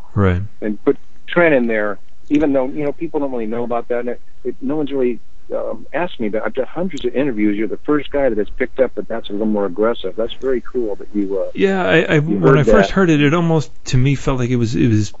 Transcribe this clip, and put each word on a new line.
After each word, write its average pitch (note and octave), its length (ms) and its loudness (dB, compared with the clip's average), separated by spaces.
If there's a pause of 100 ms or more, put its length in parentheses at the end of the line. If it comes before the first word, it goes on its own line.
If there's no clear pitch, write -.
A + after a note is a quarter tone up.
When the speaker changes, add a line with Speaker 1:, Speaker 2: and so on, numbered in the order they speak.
(160)
Speaker 1:
Right. F#2+ 260 2 (200)
Speaker 2:
And G#2+ 220 -4
put - 140 2 (300)
Trent E3+ 280 4
in A#2+ 120 2
there, G#2+ 320 -2 (300)
even D3 240 2
though, C3 140 0
you D3+ 160 -4
know, C#3+ 80 -2
people D#3 280 -4
don't C#3 120 -2
really A#2 160 -4
know A#2 160 -2
about A#2 260 -2
that. A#2+ 120 0
And B2 80 -4
it, A#2 120 -6 (220)
it, B2 180 -4
no C#3 140 -2
one's C#3+ 160 -2
really, B2 280 0 (360)
um, A2+ 380 -4
asked E3+ 260 -2
me, A2+ 80 -2
but G#2+ 160 -2
I've G#2+ 100 -2
done B2+ 120 -2
hundreds D#3 400 -4
of A#2 100 -2
interviews. G#2+ 420 2
You're G#2+ 120 -2
the G2+ 80 -4
first D3 340 0
guy C#3 160 2
that A2 100 0
has G2+ 120 0
picked - 320 -2
up A#2+ 140 2
that G2 120 -4
that's A2+ 220 -6
a - 20 -4
little G2+ 160 0
more G#2 180 2
aggressive. G2 520 0
That's A#2 160 -2
very B2+ 260 0
cool A2+ 380 -4
that G2 180 -6
you, G2 240 0
uh, F2+ 140 -2
Speaker 1:
Yeah, F#3+ 320 2
I, F3 160 4
I, - 140 0
Speaker 2:
you D3 60 4
Speaker 1:
when F#3+ 200 0
Speaker 2:
heard D#3 160 8
Speaker 1:
I C#3+ 60 4
first - 260 6
Speaker 2:
that. - 60 -2
Speaker 1:
heard F#3+ 140 4
it, D3+ 120 4
it C#3+ 120 4
almost E3 380 2 (140)
to - 120 2
me C3+ 180 4
felt C3 240 -2
like A#2+ 100 0
it B2+ 80 0
was, A#2+ 180 0
it B2+ 140 4
was, G#2+ 320 2